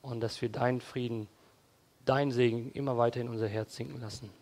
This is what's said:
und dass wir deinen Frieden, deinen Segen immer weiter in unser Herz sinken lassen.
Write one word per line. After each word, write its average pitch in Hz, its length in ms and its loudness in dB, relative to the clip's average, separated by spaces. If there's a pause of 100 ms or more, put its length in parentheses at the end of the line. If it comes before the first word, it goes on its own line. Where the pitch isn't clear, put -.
und 120 180 -6
dass 113 220 -2
wir 120 60 0
deinen 123 320 2
Frieden, 117 460 -6 (760)
deinen 139 260 4
Segen 120 420 4
immer 135 240 -2
weiter 117 240 4
in 120 80 -4
unser 113 200 -2
Herz 107 260 -4
sinken 135 260 -8
lassen. 104 300 -10 (120)